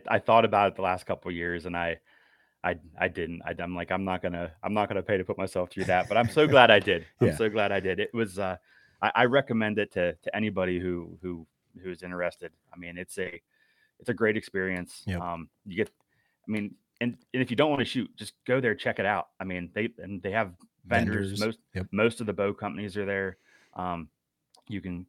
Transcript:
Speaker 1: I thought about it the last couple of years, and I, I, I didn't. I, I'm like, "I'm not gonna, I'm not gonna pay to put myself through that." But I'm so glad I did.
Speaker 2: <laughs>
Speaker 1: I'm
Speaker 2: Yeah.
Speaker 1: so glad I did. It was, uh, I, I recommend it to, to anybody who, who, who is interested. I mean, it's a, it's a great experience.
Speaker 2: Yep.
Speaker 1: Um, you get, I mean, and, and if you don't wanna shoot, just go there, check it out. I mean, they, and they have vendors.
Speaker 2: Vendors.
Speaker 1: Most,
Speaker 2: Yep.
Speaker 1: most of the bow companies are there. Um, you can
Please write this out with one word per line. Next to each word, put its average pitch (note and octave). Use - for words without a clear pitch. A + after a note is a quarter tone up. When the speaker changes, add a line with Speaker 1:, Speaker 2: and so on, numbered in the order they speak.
Speaker 1:
I A2
thought A2+
about G2+
it F#2
the -
last F#2
couple -
of F2
years, E2+
and F2
I, E2+
I, F2+
I F#2
didn't. E2+
I, F2
I'm F2+
like, F2
"I'm F#2+
not F#2
gonna, F2
I'm G2
not G#2+
gonna F#2+
pay G#2
to F#2
put G#2
myself F#2
through F#2+
that." F2+
But G#2
I'm A#2+
so D#3
glad B2+
I G#2
did. F2+
Speaker 2:
<laughs> -
Speaker 1:
I'm A#2+
Speaker 2:
Yeah. D#2
Speaker 1:
so A2
glad G#2
I G2
did. F#2
It -
was, G#2
uh, F#2
I, G#2+
I B2
recommend A2+
it G#2
to, F2
to -
anybody F#2+
who, F2
who, F2
who F#2
is E2+
interested. F2
I -
mean, F2
it's F2+
a, F2
it's -
a B2
great A2
experience. F#2
Speaker 2:
Yep. F2+
Speaker 1:
Um, E2+
you F#2+
get, G#2+
I G#2
mean, G#2
and, A#2+
and C3
if B2
you A2+
don't D3+
wanna C3+
shoot, A#2
just G#2
go B2+
there, A2+
check A2+
it G2+
out. G2+
I -
mean, F2+
they, G#2+
and F#2
they G2
have G2
vendors. G#2+
Speaker 2:
Vendors. G#2
Speaker 1:
Most, A2
Speaker 2:
Yep. F#2
Speaker 1:
most A2+
of A2
the G2+
bow G2+
companies G2+
are G2+
there. G2
Um, F2
you G2+
can F2+